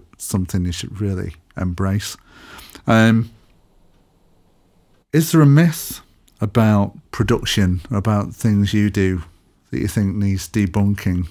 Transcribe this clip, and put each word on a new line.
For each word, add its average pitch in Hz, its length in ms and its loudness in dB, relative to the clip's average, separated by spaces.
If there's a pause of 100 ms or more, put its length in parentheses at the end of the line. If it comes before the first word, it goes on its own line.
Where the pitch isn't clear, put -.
(180)
something 92 460 -4
you 90 80 -4
should - 300 -12
really 95 340 -6 (220)
embrace. 95 580 -4 (720)
Um, 113 440 4 (1800)
is 160 220 0
there 160 80 6
a 147 40 8
myth 156 540 4 (400)
about 107 580 2 (140)
production, 98 680 0 (100)
about 104 420 -2
things 101 400 0
you 104 160 2
do 95 340 0 (480)
that - 80 -6
you - 100 -2
think 98 260 -2
needs 98 320 -2
debunking? 98 840 -2